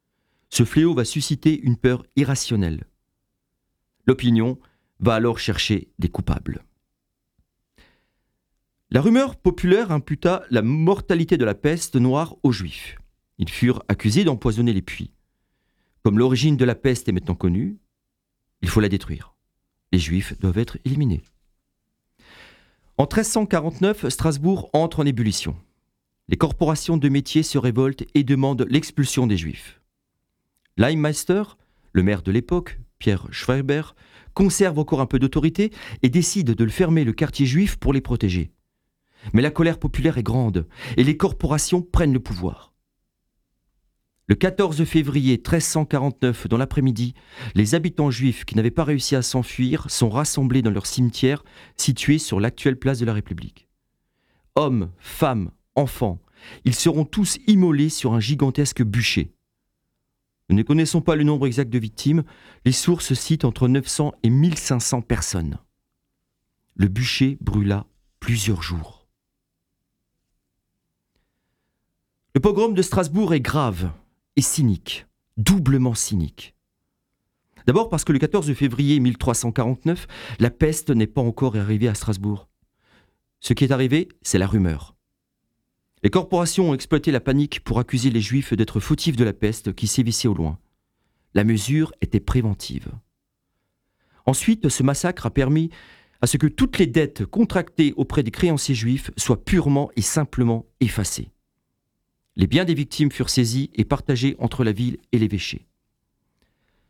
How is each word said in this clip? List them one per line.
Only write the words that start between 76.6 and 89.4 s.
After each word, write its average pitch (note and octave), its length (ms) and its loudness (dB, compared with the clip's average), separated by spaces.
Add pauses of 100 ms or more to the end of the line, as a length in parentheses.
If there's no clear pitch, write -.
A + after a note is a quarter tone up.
D'abord G#3+ 220 2
parce D#3+ 160 -4
que - 80 0
le C3+ 80 2
quatorze D3+ 340 0
février C#3 460 0
mille B2 180 0
trois B2 160 0
cent A#2 160 -4
quarante-neuf, B2+ 560 -2 (320)
la A#2+ 120 2
peste D3+ 400 -2
n'est A2+ 180 2
pas C3 140 -2
encore A#2 340 -2
arrivée G#2+ 320 0
à G#2+ 60 0
Strasbourg. G2+ 540 -6 (920)
Ce - 120 -2
qui A#2+ 120 0
est C3 80 2
arrivé, C3+ 360 0 (140)
c'est - 160 0
la F#2 80 2
rumeur. F#2 460 0 (1080)
Les G2+ 80 4
corporations F3 600 2
ont C#3 40 2
exploité D3 360 0
la B2+ 100 2
panique C#3+ 440 0
pour A#2 160 0
accuser B2+ 300 0
les A2+ 100 2
Juifs A#2 320 -2
d'être A2 280 0
fautifs B2+ 360 0
de A#2 80 4
la G#2 80 0
peste G#2+ 420 -4